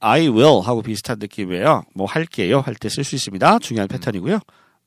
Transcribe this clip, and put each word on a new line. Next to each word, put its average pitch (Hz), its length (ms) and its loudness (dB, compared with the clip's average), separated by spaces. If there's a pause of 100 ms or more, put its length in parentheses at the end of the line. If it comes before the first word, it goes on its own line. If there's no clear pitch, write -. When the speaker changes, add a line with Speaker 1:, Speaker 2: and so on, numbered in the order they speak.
Speaker 1:
I 139 280 4
will 123 360 6
하고 113 180 -2
비슷한 110 360 -8
느낌이에요. 104 640 -2 (100)
뭐 190 120 -4
할게요 135 580 -2
할 117 120 -8
때 - 120 -8
쓸 143 160 -6
수 - 120 -8
있습니다. 127 420 2
중요한 107 280 -4
Speaker 2:
음. - 20 -4
Speaker 1:
패턴이고요. 117 520 -4 (460)